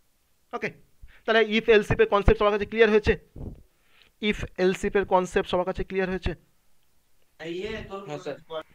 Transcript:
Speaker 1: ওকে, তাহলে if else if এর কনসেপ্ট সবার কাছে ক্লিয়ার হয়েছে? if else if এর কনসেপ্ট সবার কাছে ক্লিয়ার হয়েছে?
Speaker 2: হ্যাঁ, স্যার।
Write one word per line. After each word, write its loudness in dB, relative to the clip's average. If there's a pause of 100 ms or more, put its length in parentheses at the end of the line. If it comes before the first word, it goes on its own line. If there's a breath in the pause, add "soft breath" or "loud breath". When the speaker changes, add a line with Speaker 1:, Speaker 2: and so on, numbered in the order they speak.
(540)
Speaker 1:
ওকে, -8 (560 soft breath)
তাহলে 4 (160)
if -2 (100)
else 2
if 2
এর 2
কনসেপ্ট 4
সবার 4
কাছে -4
ক্লিয়ার 4
হয়েছে? 4 (1160 soft breath)
if -2 (240)
else 0
if -6
এর 0
কনসেপ্ট 0
সবার -2
কাছে -6
ক্লিয়ার -4
হয়েছে? -4 (1800)
Speaker 2:
হ্যাঁ, -10
স্যার। -10 (380)